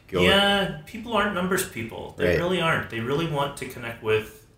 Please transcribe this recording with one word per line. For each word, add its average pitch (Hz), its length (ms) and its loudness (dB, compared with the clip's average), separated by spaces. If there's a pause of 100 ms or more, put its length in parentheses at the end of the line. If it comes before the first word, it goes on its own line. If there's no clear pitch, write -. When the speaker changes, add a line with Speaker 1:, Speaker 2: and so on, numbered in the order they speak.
Speaker 1:
Go 90 120 0
Speaker 2:
Yeah, 190 640 4
people 220 300 -8
aren't 208 200 2
numbers 180 320 0
people. 92 520 -10
They 92 80 2
Speaker 1:
Right. 87 120 4
Speaker 2:
really 175 220 0
aren't. 160 300 0
They 113 100 -6
really 143 260 0
want 143 320 -2
to 135 80 -8
connect 120 360 -12
with 110 440 0 (120)